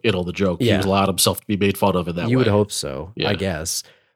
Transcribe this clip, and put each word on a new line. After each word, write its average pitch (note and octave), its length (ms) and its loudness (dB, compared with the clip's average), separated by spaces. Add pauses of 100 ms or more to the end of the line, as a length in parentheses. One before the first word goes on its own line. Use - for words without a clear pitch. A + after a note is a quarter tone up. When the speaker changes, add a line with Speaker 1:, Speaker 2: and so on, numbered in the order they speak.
Speaker 1:
in A2+ 100 2
on F2+ 120 -2
the F2 80 -6
joke. F#2 280 0
He B2 60 2
Speaker 2:
Yeah. F#2 140 2
Speaker 1:
allowed G2 260 2
himself F#2 320 0
to - 80 -14
be G#2+ 80 -2
made G2 220 2
fun G2 180 2
of F2 140 -2
in E2+ 80 -6
that F2 120 -2
Speaker 2:
You B2 80 2
Speaker 1:
way. B2+ 60 4
Speaker 2:
would G#2 80 2
hope G#2 220 2
so, C#2+ 420 -8
Speaker 1:
Yeah. - 140 -2
Speaker 2:
I G#2 60 0
guess. F2+ 480 -4 (320)